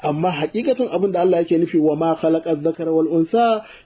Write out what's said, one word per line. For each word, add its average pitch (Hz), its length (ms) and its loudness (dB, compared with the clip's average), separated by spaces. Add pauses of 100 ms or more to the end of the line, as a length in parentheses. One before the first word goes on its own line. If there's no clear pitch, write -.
amma 151 280 0
hakikatan 226 600 -2
abin 185 220 -2
da 175 100 0
Allah 175 240 2
yake 165 120 0
nufi, 170 200 0
"Wa 156 180 2
ma 165 200 0
khalaqa 160 420 0
dhakara 160 340 -2
wal 160 140 2
unsa," 214 560 2 (240)